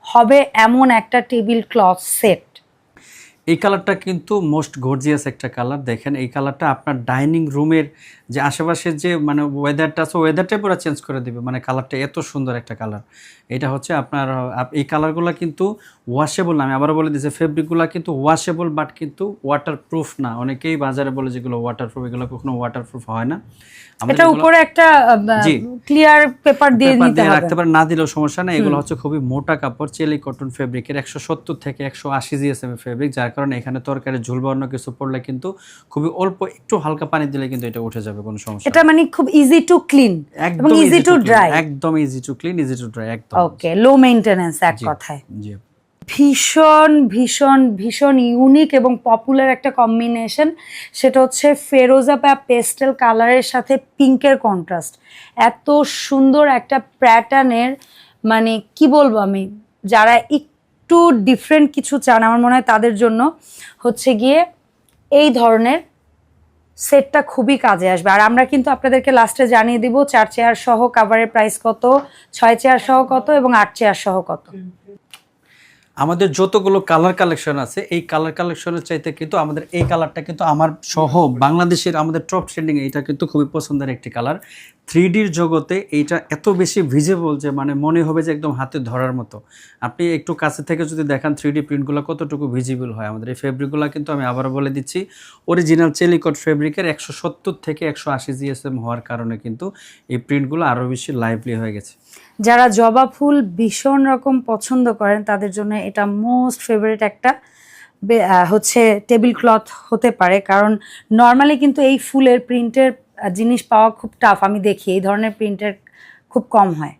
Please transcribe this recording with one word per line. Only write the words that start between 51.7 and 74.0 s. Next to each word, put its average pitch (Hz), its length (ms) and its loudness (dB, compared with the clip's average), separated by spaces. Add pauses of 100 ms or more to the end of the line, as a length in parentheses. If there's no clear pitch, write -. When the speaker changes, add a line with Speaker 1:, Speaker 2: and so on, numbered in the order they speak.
Speaker 1:
বা 277 180 4
পেস্টেল 262 580 -2
কালারের 233 500 2
সাথে 262 360 -2 (180)
পিঙ্কের 269 400 4
কন্ট্রাস্ট। 180 580 -4 (420)
এত 294 500 2
সুন্দর 269 600 2
একটা 262 320 0 (180)
প্যাটার্নের, 247 800 2 (480)
মানে 220 360 0 (160)
কি 311 100 4
বলবো 269 320 4
আমি, 196 320 -2 (340)
যারা 220 320 6
একটু - 960 2
ডিফারেন্ট 262 640 2
কিছু 285 240 -4
চান, 226 240 4
আমার 226 160 2
মনে 240 160 2
হয় 254 80 2
তাদের 220 320 2
জন্য 233 380 2 (460)
হচ্ছে 240 360 0
গিয়ে 277 320 2 (640)
এই 294 200 6
ধরনের 233 500 2 (960)
সেটটা 277 460 2
খুবই 262 340 -2
কাজে 185 340 0
আসবে। 185 200 0
আর 196 100 4
আমরা 240 240 4
কিন্তু 262 260 0
আপনাদেরকে 262 420 0
লাস্টে 233 360 4
জানিয়ে 233 300 2
দিব 247 260 2
চার 233 260 2
চেয়ার 233 240 0
সহ 240 340 0
কাভারের 226 380 2
প্রাইস 220 380 -2
কত, 247 360 2 (320)
ছয় 233 240 4
চেয়ার 254 220 4
সহ 262 320 2
কত 262 200 0
এবং 254 240 4
আট 214 200 2
চেয়ার 233 200 2
সহ 190 280 -4